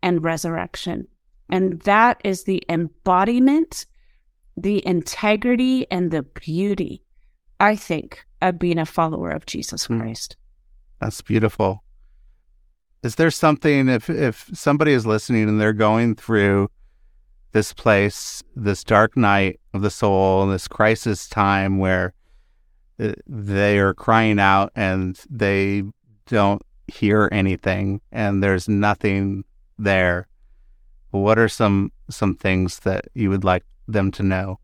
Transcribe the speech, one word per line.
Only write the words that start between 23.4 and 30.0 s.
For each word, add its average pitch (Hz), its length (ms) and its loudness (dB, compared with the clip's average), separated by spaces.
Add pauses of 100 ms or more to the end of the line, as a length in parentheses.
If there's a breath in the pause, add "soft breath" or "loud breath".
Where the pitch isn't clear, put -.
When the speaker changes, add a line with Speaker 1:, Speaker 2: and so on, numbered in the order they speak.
Speaker 2:
are 98 160 2
crying 110 440 2
out 98 360 2
and 95 460 -4 (100)
they 101 520 0 (440)
don't 104 360 2 (260)
hear 104 440 2
anything 98 680 -2 (120)
and 101 300 -2
there's 95 260 0
nothing 98 760 -2 (340)
there, 92 480 0 (840)